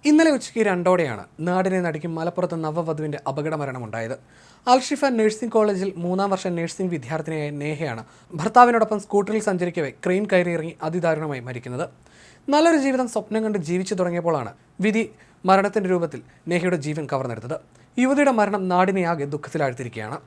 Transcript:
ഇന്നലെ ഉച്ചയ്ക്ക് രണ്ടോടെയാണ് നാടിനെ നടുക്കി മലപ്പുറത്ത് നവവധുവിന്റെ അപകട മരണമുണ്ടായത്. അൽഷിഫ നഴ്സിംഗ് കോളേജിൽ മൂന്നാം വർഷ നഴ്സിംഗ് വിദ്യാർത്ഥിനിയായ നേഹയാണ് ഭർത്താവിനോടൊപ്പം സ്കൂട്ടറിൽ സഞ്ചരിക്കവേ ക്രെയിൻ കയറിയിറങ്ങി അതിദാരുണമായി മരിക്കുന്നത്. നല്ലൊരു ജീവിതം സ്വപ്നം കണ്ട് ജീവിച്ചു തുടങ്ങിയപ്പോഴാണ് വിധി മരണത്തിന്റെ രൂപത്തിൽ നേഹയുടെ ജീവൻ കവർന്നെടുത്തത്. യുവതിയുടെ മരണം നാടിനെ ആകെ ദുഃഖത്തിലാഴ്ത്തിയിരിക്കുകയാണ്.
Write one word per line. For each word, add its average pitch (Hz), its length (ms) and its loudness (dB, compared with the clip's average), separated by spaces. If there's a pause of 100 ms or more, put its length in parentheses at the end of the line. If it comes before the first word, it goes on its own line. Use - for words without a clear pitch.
(100)
ഇന്നലെ 320 240 8
ഉച്ചയ്ക്ക് 233 340 -4
രണ്ടോടെയാണ് 175 560 0 (220)
നാടിനെ 185 400 0
നടുക്കി 156 220 -4 (100)
മലപ്പുറത്ത് 170 460 -4
നവവധുവിന്റെ 156 540 -4 (120)
അപകട 151 300 -4
മരണമുണ്ടായത്. 120 540 -6 (580)
അൽഷിഫ 269 320 2 (120)
നഴ്സിംഗ് 214 400 0
കോളേജിൽ 196 340 2 (140)
മൂന്നാം 190 300 0
വർഷ 190 120 -6 (120)
നഴ്സിംഗ് 175 360 -4
വിദ്യാർത്ഥിനിയായ 151 560 -6 (120)
നേഹയാണ് 147 420 -6 (360)
ഭർത്താവിനോടൊപ്പം 220 640 6
സ്കൂട്ടറിൽ 208 440 0
സഞ്ചരിക്കവേ 175 420 -2 (140)
ക്രെയിൻ 185 280 2
കയറിയിറങ്ങി 170 420 0 (140)
അതിദാരുണമായി 156 600 -2
മരിക്കുന്നത്. 123 380 -8 (680)
നല്ലൊരു 320 320 6
ജീവിതം 254 280 0
സ്വപ്നം 220 300 -2
കണ്ട് 208 240 -2
ജീവിച്ചു 185 320 -2
തുടങ്ങിയപ്പോഴാണ് 170 520 -2 (340)
വിധി 220 180 2 (460)
മരണത്തിന്റെ 196 440 2
രൂപത്തിൽ 156 280 -4 (300)
നേഹയുടെ 175 360 0
ജീവൻ 151 240 -6
കവർന്നെടുത്തത്. 120 440 -6 (480)
യുവതിയുടെ 277 360 4
മരണം 202 240 2 (100)
നാടിനെ 185 300 4 (100)
ആകെ 143 220 -6
ദുഃഖത്തിലാഴ്ത്തിയിരിക്കുകയാണ്. 123 920 -6